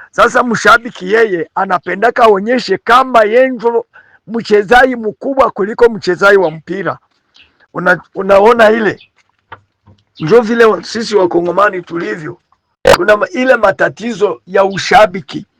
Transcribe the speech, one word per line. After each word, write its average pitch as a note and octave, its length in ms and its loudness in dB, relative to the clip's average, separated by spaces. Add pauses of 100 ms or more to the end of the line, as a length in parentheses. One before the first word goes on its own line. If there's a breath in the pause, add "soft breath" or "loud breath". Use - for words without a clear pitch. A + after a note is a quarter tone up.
(120 loud breath)
sasa A#3+ 320 0
mshabiki G#3+ 680 -2
yeye G3+ 420 0
anapendaka F#3+ 680 -2
aonyeshe G#3 540 2
kama B3 460 2
yeye A#3+ 260 2
ndio A#3 360 -4 (420 soft breath)
mchezaji A3+ 680 2
mkubwa A#3 560 -4
kuliko A3+ 380 0
mchezaji G3 480 0
wa E3+ 140 0
mpira. D#3+ 460 -8 (760 soft breath)
Una-, F3 280 -2 (140)
unaona G3+ 560 4
ile? G#3+ 280 -2 (1200)
Ndio F3+ 220 4
vile A#3 240 2
wa-, F#3 180 0
sisi G#3+ 320 -6
Wakongomani F3+ 680 0
tulivyo. E3+ 560 -10 (580)
Tuna G#3 220 0
ma-, G3+ 120 -4
ile B3+ 260 0
matatizo F#3+ 920 -4
ya G3 180 0
ushabiki. - 800 0 (140)